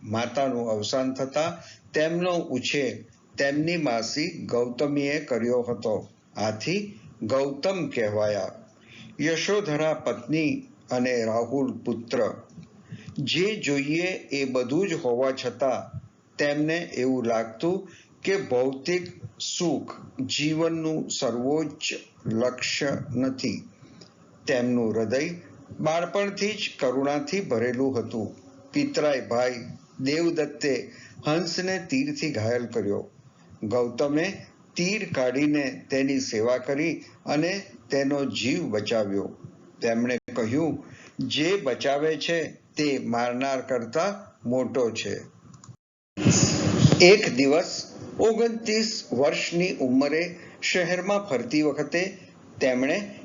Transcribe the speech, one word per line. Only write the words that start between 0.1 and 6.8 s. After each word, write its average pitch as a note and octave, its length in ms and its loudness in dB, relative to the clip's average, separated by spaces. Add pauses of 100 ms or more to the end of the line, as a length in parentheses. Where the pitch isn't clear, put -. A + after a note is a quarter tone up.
અવસાન B2+ 440 0
થતા D3+ 480 -2 (320)
તેમનો E3+ 380 2
ઉછેર C3+ 720 -2 (340)
તેમની D3 380 2
માસી C3+ 680 -2
ગૌતમીએ C#3+ 760 0
કર્યો A#2+ 420 0
હતો. A2 460 -2 (280)
આથી A2 640 -2 (220)